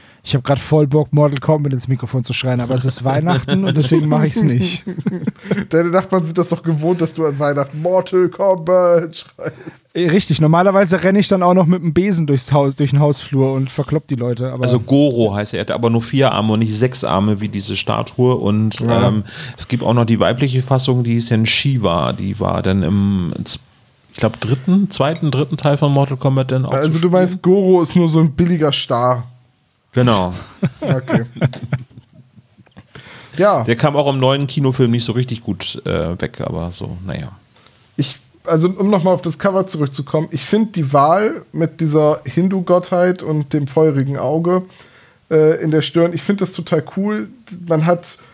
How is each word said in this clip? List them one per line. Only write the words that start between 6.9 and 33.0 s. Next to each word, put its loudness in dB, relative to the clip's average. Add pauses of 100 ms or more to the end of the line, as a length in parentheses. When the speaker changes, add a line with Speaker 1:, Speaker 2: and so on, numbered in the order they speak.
Speaker 2:
dass -4
du -2
an -2
Weihnachten -2
Mortal 0
Kombat 2
schreist. -16
Speaker 1:
Äh, 0
richtig, 2
normalerweise 4
renne 4
ich 2
dann 2
auch 4
noch 4
mit 2
dem -2
Besen 2
durchs 0
Haus, 2
durch 0
den 2
Hausflur 2
und -4
verklopp -4
die -2
Leute, -4
aber -8
Speaker 3:
Also 0
Goro 2
heißt -4
er, -2
er -2
hat -4
aber 0
nur 0
vier 0
Arme 0
und 2
nicht -2
sechs -2
Arme 0
wie -4
diese -6
Statue 0
und, -2
Speaker 2:
Ja. 2
Speaker 3:
ähm, 0 (340)
es -8
gibt -4
auch 0
noch 2
die 2
weibliche 0
Fassung, 0
die 0
ist -2
dann 2
Shiva, 0
die -6
war -2
dann 0
im, 0 (800)
ich -16
glaub, -2
dritten, 0
zweiten, -2
dritten -2
Teil 0
von 2
Mortal 0
Kombat 0
dann 0
auch -4
Speaker 2:
Also 0
Speaker 3:
zu 0
Speaker 2:
du 4
meinst, 2
Speaker 3:
spielen. 4
Speaker 2:
Goro 4
ist -2
nur 4
so 4
ein 4
billiger 0
Star. 0 (720)
Speaker 3:
Genau. 2 (460)
Speaker 2:
Okay. -2
Speaker 3:
<laughs> -20 (2000)